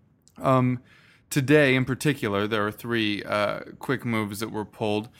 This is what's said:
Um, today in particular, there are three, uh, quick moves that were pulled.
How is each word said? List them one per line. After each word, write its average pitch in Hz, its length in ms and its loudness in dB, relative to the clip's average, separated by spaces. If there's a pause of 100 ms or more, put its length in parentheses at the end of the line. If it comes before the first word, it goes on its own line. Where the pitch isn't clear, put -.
(400)
Um, 127 400 2 (480)
today 143 460 4
in 131 100 2
particular, 117 600 0
there 107 180 0
are 107 60 -2
three, 107 540 -2
uh, 104 360 -2 (200)
quick 127 240 -4
moves 107 340 -2
that 110 140 -8
were 107 120 -6
pulled. 107 440 -4 (120)